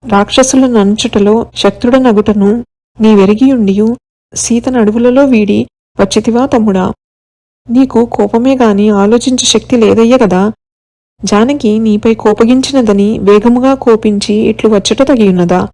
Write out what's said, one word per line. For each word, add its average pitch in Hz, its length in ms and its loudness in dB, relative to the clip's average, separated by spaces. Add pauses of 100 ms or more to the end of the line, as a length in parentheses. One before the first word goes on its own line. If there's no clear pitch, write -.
రాక్షసులను 240 720 0
అంచుటలో 214 720 0
శక్తుడనగుటను 214 1080 0 (360)
నీ 220 140 4
వెరిగియుండియు 214 800 2 (380)
సీతను 240 460 -2
అడవులలో 240 440 2
వీడి 214 420 0 (340)
వచ్చితివా 220 460 0
తమ్ముడా? 214 460 -2 (760)
నీకు 240 340 0
కోపమే 233 520 -2
గాని 214 320 0
ఆలోచించే 220 580 0
శక్తి 226 300 -2
లేదయ్య 226 480 2
గదా. 190 280 0 (720)
జానకి 220 540 0
నీపై 220 360 -2
కోపగించినదని 220 1040 0
వేగముగా 240 560 2
కోపించి 214 600 -2
ఇట్లు 220 340 -2
వచ్చుట 214 340 0
తగియున్నదా? 185 720 0